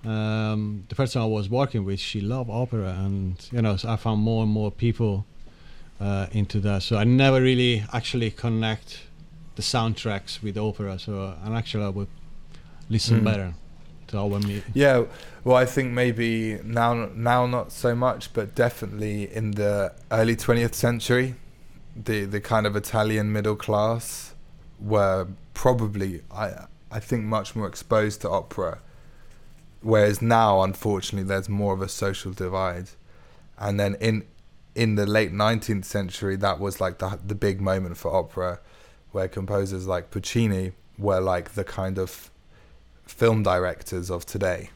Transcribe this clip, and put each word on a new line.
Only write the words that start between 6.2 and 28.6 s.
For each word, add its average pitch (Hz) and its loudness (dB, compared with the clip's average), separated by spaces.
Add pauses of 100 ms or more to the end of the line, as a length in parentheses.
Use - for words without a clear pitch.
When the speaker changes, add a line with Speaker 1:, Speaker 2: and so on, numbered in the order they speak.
Speaker 1:
into 104 0
that. 98 2
So - 0
I 104 2
never 131 6
really 123 4
actually 117 -2
connect 110 -2 (520)
the - -8
soundtracks 110 -2
with 104 -6
opera. 101 -4
So, 95 -6
and 110 -2
actually, 110 -2
I 101 -2
would 98 -4 (840)
listen 113 4
Speaker 2:
Mm. 107 4
Speaker 1:
better, 98 0 (600)
album. 101 -2 (120)
Speaker 2:
Yeah, 131 6 (400)
well, 127 8
I 127 8
think 127 0
maybe 113 0
now, 117 2
now 120 4
not 123 -2
so 120 2
much, 120 0
but 104 -4
definitely 104 -2
in 107 -2
the 101 0 (180)
early 113 4
twentieth 117 2
century, 123 2 (600)
the, 110 -2
the 101 -2
kind 107 2
of 104 0
Italian 107 2
middle 107 0
class 110 -2 (440)
were 98 2 (260)
probably, 101 0
I, 101 -8 (240)
I 110 -6
think, 113 -2
much 107 -2
more 107 -4
exposed 107 0
to 98 -2
opera, 87 -4 (1000)